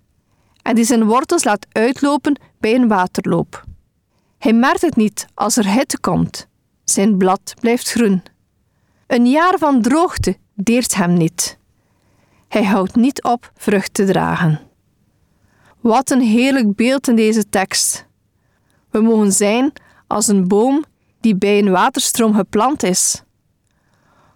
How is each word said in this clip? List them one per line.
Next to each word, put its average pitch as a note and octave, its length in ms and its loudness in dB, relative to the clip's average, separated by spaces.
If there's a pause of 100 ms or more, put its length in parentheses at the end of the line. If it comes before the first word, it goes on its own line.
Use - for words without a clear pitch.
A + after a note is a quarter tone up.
(640)
en A3 120 -2
die A#3 100 2
zijn A3+ 200 2
wortels C4 400 0
laat G#3 280 -2
uitlopen C#4+ 680 -2 (180)
bij A3 160 0
een B3+ 140 2
waterloop. F3+ 760 -2 (760)
Hij - 140 0
merkt C4 280 2
het D#4 160 -2
niet G#3+ 380 -2
als - 220 -4
er G#3 100 0
hitte A#3 340 -2
komt. - 480 -4 (360)
Zijn - 320 0
blad F#3 440 -2
blijft A#3 300 -2
groen. G3+ 320 0 (840)
Een A#3+ 240 2
jaar E4+ 280 2
van C#4 240 2
droogte C4+ 540 0 (180)
deert A3+ 400 -2
hem F3 180 0
niet. - 460 -2 (880)
Hij G#3+ 160 0
houdt F#3+ 300 0
niet B3 280 0
op - 340 -4
vrucht - 380 -2
te G#3 100 -2
dragen." E3 560 0 (1200)
Wat A#3+ 300 0
een C4+ 100 2
heerlijk A#3+ 540 2
beeld C4 340 -2
in A#3+ 80 2
deze A3 320 0
tekst. - 580 -4 (840)
We A3 100 -2
mogen G#3+ 320 2
zijn A3 400 0 (340)
als - 220 -4
een F#3+ 200 0
boom B3+ 360 0 (360)
die A3 160 2
bij G3+ 220 0
een G#3 120 2
waterstroom A3 640 0
geplant A3 480 -2
is. - 400 -2 (1120)